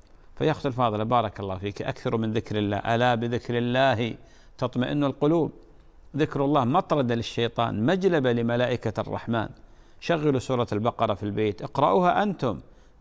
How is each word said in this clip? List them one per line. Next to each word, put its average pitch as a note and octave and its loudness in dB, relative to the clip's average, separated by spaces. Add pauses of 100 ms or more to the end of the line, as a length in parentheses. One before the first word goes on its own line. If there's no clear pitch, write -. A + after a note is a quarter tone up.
(380)
فيا D3 2
أختي D3 -4
الفاضلة، A2+ 0
بارك A2+ 0
الله F#2+ -6
فيك، G2 -6
أكثروا B2 -2
من A2 -2
ذكر G#2+ -2
الله، G#2 0
ألا A#2+ 2
بذكر A#2+ -4
الله A#2+ 2 (420)
تطمئن C3 -2
القلوب. D3 2 (680)
ذكر C#3+ 0
الله C#3+ 2
مطردة C#3 2
للشيطان، A2+ -2
مجلبة F3 2
لملائكة A#2+ 0
الرحمن. G#2 -4 (500)
شغلوا D3+ 0
سورة A#2+ -2
البقرة A2 0
في F#2+ -6
البيت، G#2 -2
اقرأوها F3+ 2
أنتم C#3 -2 (420)